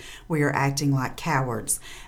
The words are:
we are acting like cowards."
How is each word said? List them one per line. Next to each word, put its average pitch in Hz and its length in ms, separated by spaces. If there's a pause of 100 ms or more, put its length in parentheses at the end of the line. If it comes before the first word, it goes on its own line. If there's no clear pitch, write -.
(280)
we 156 140
are 143 100
acting 139 400
like 131 240
cowards." 131 640 (280)